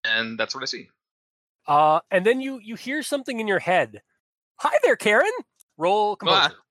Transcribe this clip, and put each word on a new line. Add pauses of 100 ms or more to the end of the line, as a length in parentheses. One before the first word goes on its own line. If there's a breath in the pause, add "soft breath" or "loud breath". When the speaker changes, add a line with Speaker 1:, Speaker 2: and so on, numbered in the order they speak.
Speaker 1:
And
that's
what
I
see. (760)
Speaker 2:
Uh, (100)
and
then
you,
you
hear
something
in
your
head. (560)
"Hi
there,
Karen." (460)
Roll
composure. (160)